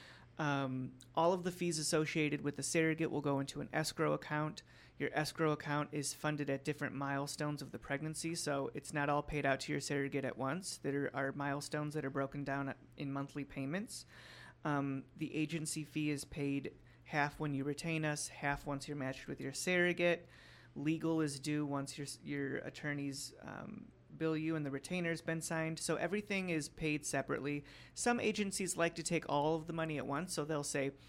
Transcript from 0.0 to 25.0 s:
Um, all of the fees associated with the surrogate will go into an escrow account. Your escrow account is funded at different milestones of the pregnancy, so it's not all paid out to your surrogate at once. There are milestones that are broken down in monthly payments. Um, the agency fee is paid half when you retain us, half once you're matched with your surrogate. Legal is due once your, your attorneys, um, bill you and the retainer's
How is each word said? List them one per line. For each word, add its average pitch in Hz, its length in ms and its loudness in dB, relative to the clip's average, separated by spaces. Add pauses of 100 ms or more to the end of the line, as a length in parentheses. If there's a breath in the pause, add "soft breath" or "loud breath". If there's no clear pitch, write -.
Um, 135 520 0 (240)
all 165 180 8
of 180 120 2
the 180 80 0
fees 175 260 2
associated 151 640 4
with 143 140 0
the 147 60 -6
surrogate 160 480 4
will 147 100 0
go 139 200 2
into 143 200 -4
an - 120 -4
escrow 156 400 2
account. 151 500 0 (360 loud breath)
Your 143 160 0
escrow 156 380 2
account 147 400 0
is 147 200 -2
funded 147 380 0
at 135 140 0
different 147 300 0
milestones 143 680 0
of 135 80 -10
the 117 80 -8
pregnancy, 156 560 -2
so 139 400 0
it's - 180 -8
not 143 160 2
all 147 140 4
paid 143 240 0
out 135 140 4
to - 120 -2
your 143 80 2
surrogate 139 440 0
at 127 120 -2
once. 139 460 -2
There 139 320 2
are 135 180 0
milestones 143 600 -2
that 151 100 -2
are 139 60 -2
broken 139 340 -2
down 139 300 0 (220)
in 143 160 -4
monthly 139 320 -4
payments. 151 600 -4 (600 loud breath)
Um, 139 400 0 (120)
the - 180 -4
agency 156 500 0
fee 151 260 0
is 143 140 0
paid 139 480 0 (320 loud breath)
half 147 340 2
when 151 160 0
you 135 80 0
retain 156 420 -2
us, 147 240 0
half - 380 -2
once 143 220 -4
you're 147 80 -4
matched 135 320 -4
with 139 120 -6
your 135 120 -4
surrogate. 175 760 4 (460 loud breath)
Legal 160 480 2
is 139 180 0
due 151 240 0
once 139 320 -2
your, 143 100 -6 (160)
your 139 360 -2
attorneys, 143 760 -4 (100)
um, - 420 -8 (340)
bill 160 180 2
you 160 200 0
and 147 100 0
the 139 40 -2
retainer's 165 520 -2